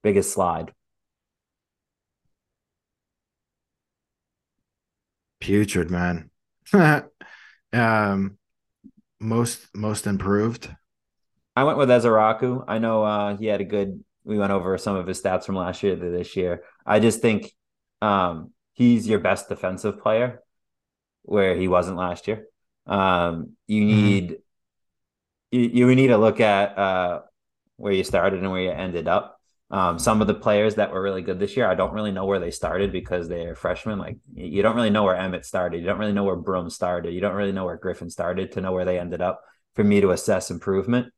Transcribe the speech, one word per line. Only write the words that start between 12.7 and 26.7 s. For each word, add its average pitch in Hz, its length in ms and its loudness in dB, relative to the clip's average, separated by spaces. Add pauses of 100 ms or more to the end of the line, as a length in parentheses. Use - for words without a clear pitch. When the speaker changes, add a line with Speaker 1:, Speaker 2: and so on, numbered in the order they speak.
Speaker 1:
know, 113 240 2
uh, 104 340 0
he 110 80 -8
had 101 160 -2
a - 20 -4
good, 98 400 -4 (200)
we 107 160 -4
went 98 120 0
over 95 280 0
some 101 160 -4
of 90 100 -4
his 92 160 -8
stats 92 240 -2
from 98 100 -4
last 90 280 -4
year 95 120 0
to 87 140 -8
this 87 260 -6
year. 90 280 -4 (200)
I 107 160 2
just 110 220 2
think, 110 320 0 (480)
um, 92 520 -2 (200)
he's 120 340 4
your 107 120 2
best - 300 0
defensive 98 520 -6
player 120 400 0 (800)
where 95 340 2
he 92 120 -2
wasn't 90 300 0
last 90 300 -6
year. 110 200 -6 (400)
Um, 87 640 0 (160)
you 107 160 0
Speaker 2:
Mm-hmm. 104 200 4
Speaker 1:
need, 95 340 2 (1120)
you, 123 100 2
you 123 340 6
need 131 120 6
to 120 100 6
look 107 220 4
at, 101 360 4